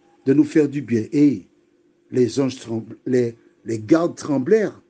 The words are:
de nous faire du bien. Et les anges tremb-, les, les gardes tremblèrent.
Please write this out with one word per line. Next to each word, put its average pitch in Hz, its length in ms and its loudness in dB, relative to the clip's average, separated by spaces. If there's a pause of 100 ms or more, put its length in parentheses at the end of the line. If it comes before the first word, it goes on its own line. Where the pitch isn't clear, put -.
(260)
de 131 80 4
nous 147 100 6
faire 147 260 2
du 139 120 -6
bien. 110 300 -2
Et 143 360 2 (640)
les 123 280 0
anges 131 200 -2
tremb-, 113 360 -10 (100)
les, 123 300 0 (300)
les 110 140 -6
gardes 165 360 2
tremblèrent. 151 760 -2